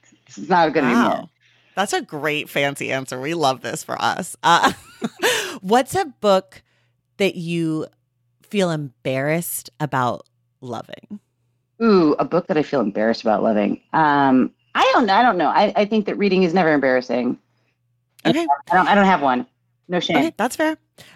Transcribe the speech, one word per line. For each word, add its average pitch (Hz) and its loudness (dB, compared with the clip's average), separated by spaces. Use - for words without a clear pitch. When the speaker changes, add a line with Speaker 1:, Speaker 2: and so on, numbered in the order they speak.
Speaker 1:
It's - -20
not 165 2
good 160 0
anymore. 233 2
Speaker 2:
Wow. - -6
That's 202 -4
a 370 -2
great 151 -6
fancy 139 -4
answer. 131 -6
We 143 -6
love 135 0
this 117 -8
for - -8
us. - -4
Uh, - 4
<laughs> 403 -4
what's 226 0
a 381 -2
book 202 -2
that 196 0
you 165 -4
feel 185 -2
embarrassed 147 -4
about 127 -2
loving? 127 -14
Speaker 1:
Ooh, 185 6
a 151 -2
book 160 -2
that 175 -4
I 147 2
feel 143 -2
embarrassed 107 0
about 107 0
loving. 104 0
Um, 143 2
I 370 2
don't, 254 2
I 196 4
don't 233 2
know. 151 0
I, 175 2
I 208 2
think 208 0
that 135 -6
reading 190 2
is 165 2
never 170 4
embarrassing. 127 0
Speaker 2:
Okay. 320 0
Speaker 1:
I - 4
don't, 180 4
I 185 4
don't 202 4
have 180 4
one. 123 0
No 180 -2
shame. 311 -2
Speaker 2:
Okay, 302 0
that's 233 -4
fair. 311 -2